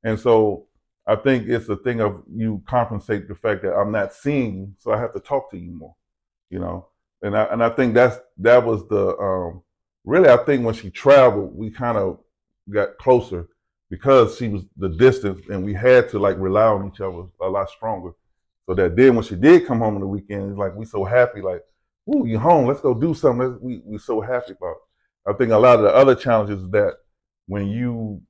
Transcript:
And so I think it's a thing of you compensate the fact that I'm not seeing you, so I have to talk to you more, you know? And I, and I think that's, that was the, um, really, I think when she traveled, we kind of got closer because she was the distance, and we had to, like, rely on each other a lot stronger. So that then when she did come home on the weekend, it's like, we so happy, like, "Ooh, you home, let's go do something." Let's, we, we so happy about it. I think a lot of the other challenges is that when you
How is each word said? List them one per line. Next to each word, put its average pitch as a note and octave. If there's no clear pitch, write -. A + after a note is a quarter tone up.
And A2
so A2
I -
think B2
it's A2+
a G2+
thing A#2
of G2
you A2
compensate A2+
the G2+
fact G2+
that F#2
I'm G2+
not G#2
seeing C3
you, F#2+
so A2+
I G#2+
have A#2
to G2
talk -
to F#2+
you F2
more, D2+
you F2+
know? F2
And G2+
I, G#2+
and A#2
I A#2
think A#2+
that's, B2
that A#2
was G#2+
the, G2
um, F#2
really, D#3+
I B2
think C3+
when A2+
she G2+
traveled, B2
we G#2+
kind A#2+
of F#2+
got G2+
closer G2+
because A#2
she A#2+
was G2+
the F#2+
distance, F#2+
and F#2+
we G#2
had A#2+
to, G#2
like, G2
rely G2
on G2
each -
other F2+
a F#2
lot G2
stronger. F#2
So F#2
that F2+
then B2+
when A2
she F#2+
did D#3+
come A#2+
home A2
on G2+
the G2
weekend, G2
it's G2
like, F#2+
we A2
so G2
happy, A#2+
like, F#2
"Ooh, C#4
you A2
home, D3
let's C#3+
go B2+
do D3+
something." B2+
Let's, B2
we, B2
we G#2+
so A2
happy B2
about F2+
it. -
I -
think A2+
a G#2
lot B2
of A2
the F#2+
other C3
challenges G#2
is F#2
that G2+
when G2+
you A2+